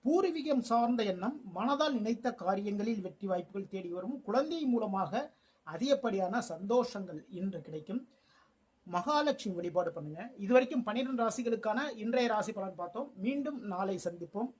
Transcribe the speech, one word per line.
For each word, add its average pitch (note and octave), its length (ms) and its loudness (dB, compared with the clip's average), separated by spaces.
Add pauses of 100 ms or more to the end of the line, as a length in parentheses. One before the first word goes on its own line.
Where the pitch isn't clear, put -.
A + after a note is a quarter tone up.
பூர்வீகம் D#4 640 4
சார்ந்த A#3 320 4 (100)
எண்ணம், G3 240 -2 (200)
மனதால் C#4 420 2
நினைத்த A#3 340 0 (100)
காரியங்களில் G3+ 640 0
வெற்றி G3 260 -8
வாய்ப்புகள் F3+ 420 -4
தேடி F3+ 240 -8
வரும். G#3 180 -4 (120)
குழந்தை D#4 340 0 (100)
மூலமாக G3 500 0 (520)
அதிகப்படியான A3 680 2 (100)
சந்தோஷங்கள் G3 680 0 (200)
இன்று F#3 280 -4
கிடைக்கும். D#3+ 340 -6 (840)
மகாலட்சுமி F#3 720 0
வழிபாடு F3 380 0
பண்ணுங்க. D3+ 260 -8 (200)
இதுவரைக்கும் B3+ 440 6
பன்னிரெண்டு B3 380 0
ராசிகளுக்கான A#3 600 0 (160)
இன்றைய A#3+ 300 2
ராசி G#3+ 240 0
பலன் F#3 240 -6
பார்த்தோம். A3 280 -6 (160)
மீண்டும் C#4 360 -2 (140)
நாளை F#3+ 320 -2
சந்திப்போம். F3 520 -6